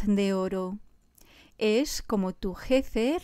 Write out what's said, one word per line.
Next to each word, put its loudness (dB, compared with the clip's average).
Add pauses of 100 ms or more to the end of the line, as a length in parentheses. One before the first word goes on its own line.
de 2
oro. -2 (800)
Es 0
como -2
tu -6
jefe 0